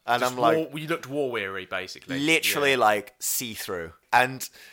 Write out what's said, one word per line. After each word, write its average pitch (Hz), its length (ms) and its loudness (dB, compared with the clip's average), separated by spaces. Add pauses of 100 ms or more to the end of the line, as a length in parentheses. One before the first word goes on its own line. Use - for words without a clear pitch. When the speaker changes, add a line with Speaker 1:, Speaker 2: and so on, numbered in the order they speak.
Speaker 1:
And 120 140 2
Speaker 2:
Just 127 120 0
Speaker 1:
I'm 123 60 -6
like, 120 180 4
Speaker 2:
war, 156 220 -4
you 156 80 -10
looked 156 200 -4
war 139 220 -2
weary, 98 380 -4
basically. 98 520 -8
Speaker 1:
literally, 147 520 2
Speaker 2:
Yeah. 135 60 4
Speaker 1:
like, 107 420 4
see-through. 95 720 -6 (180)
And 127 380 2 (240)